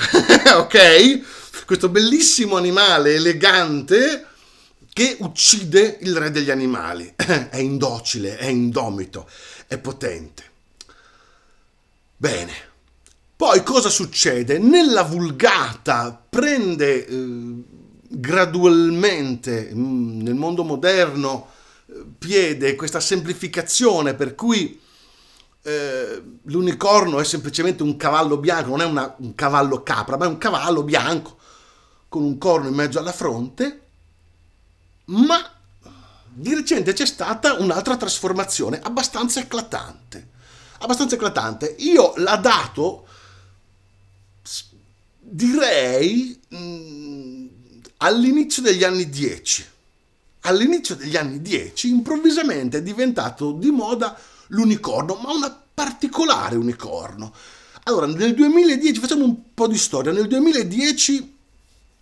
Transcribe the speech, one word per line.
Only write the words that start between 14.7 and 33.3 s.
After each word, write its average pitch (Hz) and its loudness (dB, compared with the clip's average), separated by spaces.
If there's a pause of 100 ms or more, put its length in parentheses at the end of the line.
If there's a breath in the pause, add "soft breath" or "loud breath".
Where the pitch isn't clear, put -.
vulgata 147 -2
prende, 185 0
eh, 120 -8 (480)
gradualmente, 165 2
mm, 120 -4
nel 120 -2
mondo 170 -2
moderno, 143 0 (400 soft breath)
eh, - -20 (140)
piede 156 0
questa 160 -8
semplificazione 170 0
per 131 -6
cui, 220 -2 (840 soft breath)
eh, 135 -8 (220)
l'unicorno 180 2
è 147 0
semplicemente 160 -4
un 147 0
cavallo 151 0
bianco, 147 -2
non 139 -2
è 170 0
una, 139 -4
un 120 -12
cavallo 143 0
capra, 120 -4
ma 170 -2
è - 0
un 160 -4
cavallo 165 -2
bianco 151 -2 (720 soft breath)
con 156 -4
un 143 -4
corno 160 0
in 131 -4
mezzo 147 -2
alla 175 -6
fronte, 143 -6 (1300)